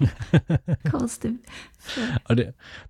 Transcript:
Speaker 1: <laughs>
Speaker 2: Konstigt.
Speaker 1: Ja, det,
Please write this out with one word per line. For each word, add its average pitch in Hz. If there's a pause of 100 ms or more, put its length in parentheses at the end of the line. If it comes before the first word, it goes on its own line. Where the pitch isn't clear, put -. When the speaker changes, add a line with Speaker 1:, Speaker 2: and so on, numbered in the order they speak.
(840)
Speaker 1:
<laughs> 151
Speaker 2:
Konstigt. 240 (800)
Speaker 1:
Ja, 117
det, 120 (380)